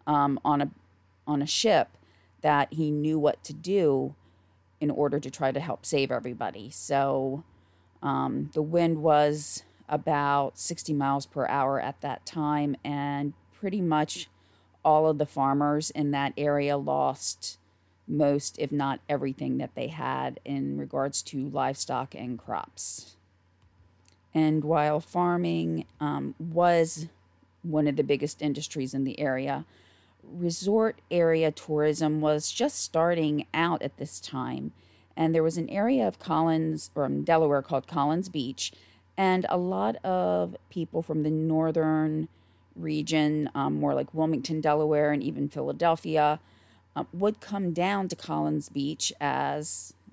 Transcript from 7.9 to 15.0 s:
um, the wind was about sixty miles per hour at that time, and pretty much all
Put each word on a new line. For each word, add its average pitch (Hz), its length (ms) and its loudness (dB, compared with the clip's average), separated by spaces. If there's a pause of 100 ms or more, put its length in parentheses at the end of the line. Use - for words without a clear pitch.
um, 135 520 -2
the 156 80 0
wind 165 400 2
was 147 640 4 (260)
about 143 680 0
sixty - 340 -4
miles 139 320 0
per - 220 -4
hour 135 320 0
at - 220 -6
that 135 240 -8
time, 147 580 0
and 143 500 -4 (200)
pretty 196 280 -4
much 156 480 0 (560)
all 156 220 6